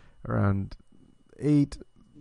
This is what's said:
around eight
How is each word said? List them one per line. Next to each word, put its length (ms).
around 480
eight 400